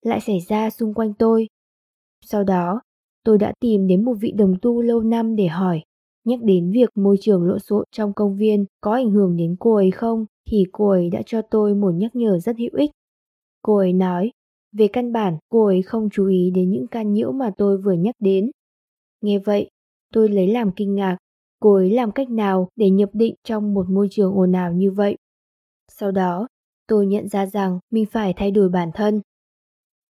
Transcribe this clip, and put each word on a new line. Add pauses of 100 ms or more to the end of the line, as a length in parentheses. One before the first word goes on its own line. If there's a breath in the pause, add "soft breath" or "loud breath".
lại
xảy
ra
xung
quanh
tôi? (760)
Sau
đó, (440)
tôi
đã
tìm
đến
một
vị
đồng
tu
lâu
năm
để
hỏi. (420)
Nhắc
đến
việc
môi
trường
lộn
xộn
trong
công
viên (160)
có
ảnh
hưởng
đến
cô
ấy
không, (260)
thì
cô
ấy
đã
cho
tôi
một
nhắc
nhở
rất
hữu
ích. (720)
Cô
ấy
nói, (420)
"Về
căn
bản, (120)
cô
ấy
không
chú
ý
đến
những
can
nhiễu
mà
tôi
vừa
nhắc
đến." (720)
Nghe
vậy, (420)
tôi
lấy
làm
kinh
ngạc. (440)
Cô
ấy
làm
cách
nào
để
nhập
định (100)
trong
một
môi
trường
ồn
ào
như
vậy? (760)
Sau
đó, (380)
tôi
nhận
ra
rằng (120)
mình
phải
thay
đổi
bản
thân. (960)